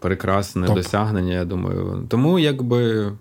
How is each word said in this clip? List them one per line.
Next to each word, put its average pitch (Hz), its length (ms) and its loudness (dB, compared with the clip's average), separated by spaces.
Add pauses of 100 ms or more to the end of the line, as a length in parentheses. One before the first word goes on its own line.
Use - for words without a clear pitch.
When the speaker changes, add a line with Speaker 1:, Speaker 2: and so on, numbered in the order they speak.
Speaker 1:
прекрасне 95 680 0
Speaker 2:
Топ. 101 100 4
Speaker 1:
досягнення, 92 580 0
я 90 100 0
думаю. 92 640 -4
Тому, 151 300 2
якби, 120 840 0